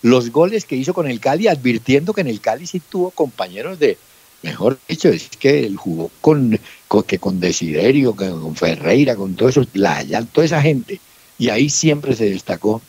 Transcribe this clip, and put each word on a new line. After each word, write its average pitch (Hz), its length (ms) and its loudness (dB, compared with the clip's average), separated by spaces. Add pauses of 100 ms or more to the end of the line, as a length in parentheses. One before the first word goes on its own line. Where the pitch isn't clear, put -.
los 117 300 2
goles 185 340 0
que 139 100 -8
hizo 131 180 -4
con 170 140 -2
el 120 120 -4
Cali, 165 280 0
advirtiendo 139 640 0
que 196 80 -2
en 156 60 -2
el 110 140 -6
Cali 170 260 -4
sí 185 120 -6
tuvo 180 320 -4
compañeros 123 680 -6
de, 123 180 2 (440)
mejor 135 460 -2
dicho, 160 220 2
es 85 180 0
que 139 380 0
él 98 100 -6
jugó 82 360 -8 (100)
con, 131 360 4 (300)
con, 107 160 2
que 92 160 -4
con 92 220 -2
Desiderio, 95 720 2
que 98 140 -4
con 80 260 -8
Ferreira, 107 640 2
con 95 180 -6
todo 113 140 2
eso, 131 240 2
la, 98 300 0
ya, 110 200 -4
toda 151 220 0
esa 156 160 0
gente, 147 400 0 (360)
y 117 120 0
ahí 123 200 2
siempre 147 460 0
se 107 140 0
destacó 95 600 -4